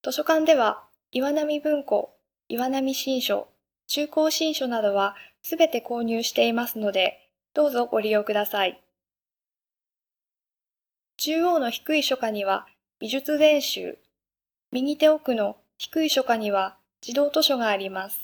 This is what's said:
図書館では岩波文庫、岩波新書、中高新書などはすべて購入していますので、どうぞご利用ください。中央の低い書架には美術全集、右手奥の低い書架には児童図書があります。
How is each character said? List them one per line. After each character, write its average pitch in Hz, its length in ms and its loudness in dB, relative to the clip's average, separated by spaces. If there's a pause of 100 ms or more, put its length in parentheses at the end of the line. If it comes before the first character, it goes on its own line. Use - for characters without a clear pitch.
図 262 80 -4
書 302 120 -4
館 320 200 2
で 320 100 6
は 233 300 2 (260)
岩 269 220 -2
波 302 280 -2
文 294 220 0
庫、 - 340 -2 (320)
岩 240 200 -2
波 269 260 -2
新 262 260 -4
書、 208 280 -2 (400)
中 294 180 -2
高 311 240 2
新 311 240 -2
書 262 140 -4
な 233 120 -2
ど 208 140 2
は 202 220 0 (260)
す - 140 -6
べ 320 100 6
て 240 200 -4
購 240 160 -6
入 226 200 -2
し 226 80 -4
て 233 160 2
い 233 60 0
ま 233 160 -2
す - 100 -10
の 208 140 -2
で、 - 360 -2 (240)
ど 302 140 2
う 294 40 2
ぞ 240 160 0
ご 226 140 0
利 214 120 -2
用 208 100 2
く 214 100 -4
だ 208 140 0
さ 202 200 -2
い。 - 140 -6 (2250)
中 320 280 0
央 349 140 2
の 247 120 0
低 - 260 -2
い 294 60 2
書 269 140 -2
架 226 140 -4
に 208 140 -6
は 196 220 -2 (340)
美 220 80 -8
術 269 300 -2
全 302 220 6
集、 190 380 -8 (720)
右 277 260 -2
手 302 120 6
奥 302 260 2
の 214 220 -2 (220)
低 - 260 -2
い 302 60 0
書 262 120 2
架 240 140 2
に 208 160 -2
は 196 240 -2 (240)
児 - 120 -10
童 285 180 2
図 311 120 2
書 285 160 2
が 226 100 0
あ 202 80 2
り 196 140 -6
ま 190 180 -8
す。 - 160 -10